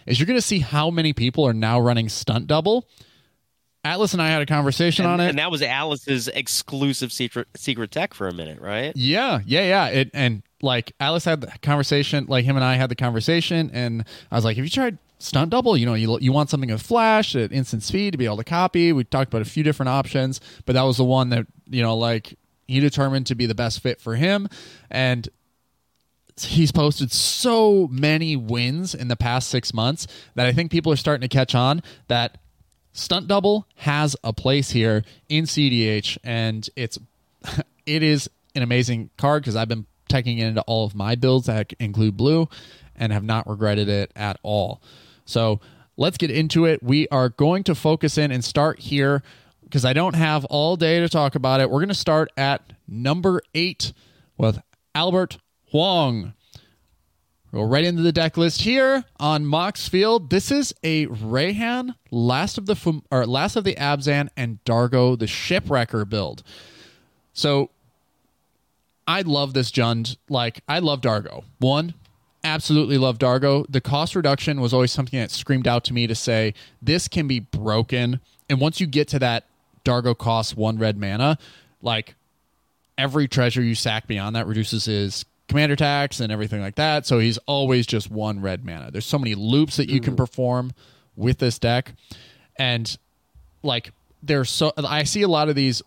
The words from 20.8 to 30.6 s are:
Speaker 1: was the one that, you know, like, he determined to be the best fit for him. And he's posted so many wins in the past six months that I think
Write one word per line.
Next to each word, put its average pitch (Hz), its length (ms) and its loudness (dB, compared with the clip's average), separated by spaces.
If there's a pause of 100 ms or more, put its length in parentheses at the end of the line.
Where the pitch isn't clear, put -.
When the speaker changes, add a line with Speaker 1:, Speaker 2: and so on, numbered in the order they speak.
Speaker 1:
was 127 140 2
the 127 60 2
one 127 260 2
that, 117 180 -2 (200)
you 123 140 -2
know, 113 160 2
like, 117 400 -2 (300)
he 131 140 0
determined 135 440 2
to 127 100 -2
be 120 120 0
the 110 80 -2
best 117 240 -2
fit 127 200 -4
for 113 160 -6
him. 196 320 0 (440)
And 127 360 -2 (1120)
he's 156 320 2
posted 147 400 0
so 214 800 2
many 151 440 0
wins 123 580 -2
in 127 140 -6
the 123 80 0
past 123 340 0
six - 240 -2
months 120 320 -2 (300)
that 123 100 0
I 123 80 2
think 165 160 0